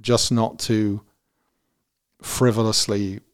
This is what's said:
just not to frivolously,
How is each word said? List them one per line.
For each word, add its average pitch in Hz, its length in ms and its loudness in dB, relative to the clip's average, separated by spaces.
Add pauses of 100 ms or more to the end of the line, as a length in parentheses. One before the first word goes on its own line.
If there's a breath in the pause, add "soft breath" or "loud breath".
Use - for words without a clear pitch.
just 117 320 2
not 113 280 0
to 107 420 0 (1200)
frivolously, 107 1000 0 (140)